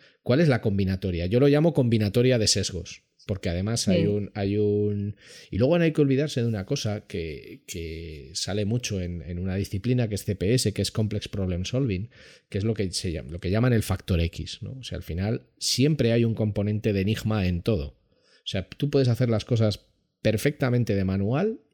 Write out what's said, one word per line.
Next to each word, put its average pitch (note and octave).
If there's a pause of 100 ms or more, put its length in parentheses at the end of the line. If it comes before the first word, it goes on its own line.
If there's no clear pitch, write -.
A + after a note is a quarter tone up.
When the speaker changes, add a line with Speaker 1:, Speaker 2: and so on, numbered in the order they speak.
(240)
Speaker 1:
cuál C3+
es E3+
la A#2+
combinatoria. F#2+
Yo G2+
lo C#3
llamo D3
combinatoria A#2+
de A2
sesgos, - (240)
porque F#2+
además F#2+
hay E3
Speaker 2:
Sí. -
Speaker 1:
un, G#2
hay G2+
un, G#2 (340)
y -
luego C#3+
no E3+
hay D#3+
que D3+
olvidarse C#3
de A#2
una G#2+
cosa G#2+
que, E2
que D#2+
sale G2+
mucho A2
en, F2
en F2
una F#2
disciplina A2
que G#2+
es F#2+
C G2+
P A2+
S, A2
que G2+
es -
Complex G#2+
Problem F#2
Solving, A2+ (380)
que G2+
es G2
lo A2+
que G2
se -
llama, C2+
lo E2+
que F2
llaman A#2
el A2
factor F#2
X, -
¿no? G2+
O B2+
sea, -
al -
final F#2+ (120)
siempre C3
hay A#2
un A2+
componente G#2+
de G2
enigma G#2+
en F2
todo. D#2
O -
sea, -
tú -
puedes C#3
hacer A#2+
las A2
cosas A2 (360)
perfectamente A#2+
de G2
manual A2 (140)